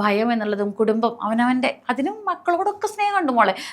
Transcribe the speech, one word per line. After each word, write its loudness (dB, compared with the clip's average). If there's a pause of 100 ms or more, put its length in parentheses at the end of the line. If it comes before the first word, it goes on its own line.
ഭയം 2
എന്നുള്ളതും -2
കുടുംബം, 0
അവനവൻ്റെ, 0
അതിനും -2
മക്കളോടൊക്കെ -2
സ്നേഹമുണ്ട് 0
മോളെ. 4 (180)